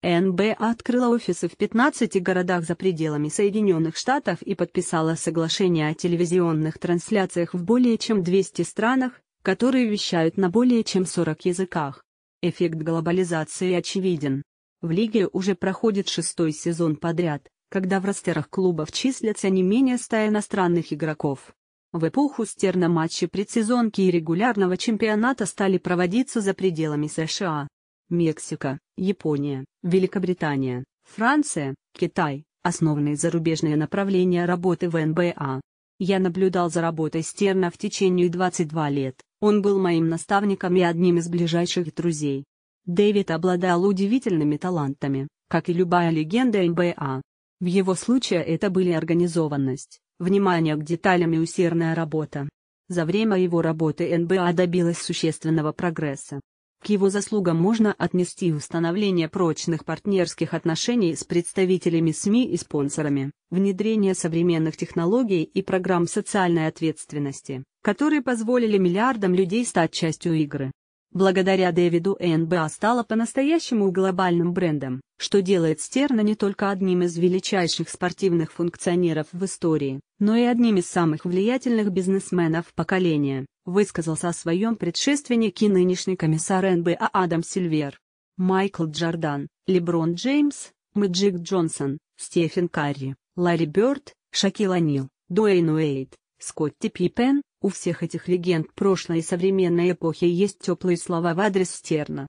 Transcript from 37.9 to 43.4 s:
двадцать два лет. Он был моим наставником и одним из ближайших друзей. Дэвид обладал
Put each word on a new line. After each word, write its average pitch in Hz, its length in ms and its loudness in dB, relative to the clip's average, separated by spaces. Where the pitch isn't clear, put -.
двадцать 175 400 -2
два 151 220 -2
лет. 135 280 -2
Он 208 220 4
был 196 180 2
моим 165 300 2
наставником 196 640 0
и 185 60 6
одним 170 340 4
из 170 120 -2
ближайших 170 640 -2
друзей. 147 500 -2
Дэвид 202 460 2
обладал 175 520 2